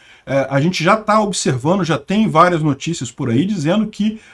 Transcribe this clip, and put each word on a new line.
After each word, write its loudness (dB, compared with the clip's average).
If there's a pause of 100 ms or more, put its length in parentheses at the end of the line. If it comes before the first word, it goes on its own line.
(300)
É, 0
a 2
gente 0
já 4
tá 0
observando, -2
já 0
tem 0
várias 4
notícias -4
por -6
aí 2
dizendo 0
que -4 (140)